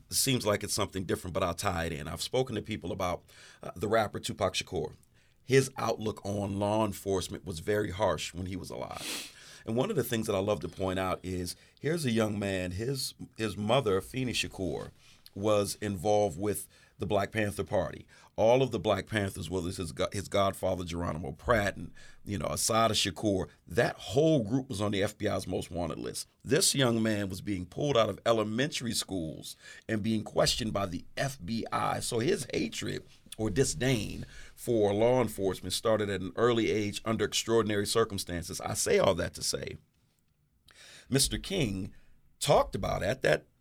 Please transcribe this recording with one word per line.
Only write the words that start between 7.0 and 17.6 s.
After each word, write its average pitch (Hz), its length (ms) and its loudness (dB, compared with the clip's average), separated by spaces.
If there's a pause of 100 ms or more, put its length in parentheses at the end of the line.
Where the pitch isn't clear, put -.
was 80 140 -8
very 104 320 0
harsh 87 420 0
when 90 140 -6
he 95 80 -6
was - 160 -10
alive. - 600 -8 (340)
And 113 100 -2
one 139 140 2
of 214 80 -2
the 123 60 2
things 110 240 -2
that 104 80 0
I 95 40 2
love 101 220 0
to 82 80 -6
point 95 300 -2
out 92 220 -2
is, 90 340 -6 (240)
here's 156 260 -2
a 123 60 2
young 107 280 2
man, 95 320 -2
his, 123 420 -4 (240)
his 104 200 -4
mother, 107 420 4
Afeni 127 300 -4
Shakur, 85 600 -4 (440)
was 101 460 2
involved 104 580 2
with 101 260 -2 (320)
the 107 80 -6
Black 101 260 0
Panther 104 320 -2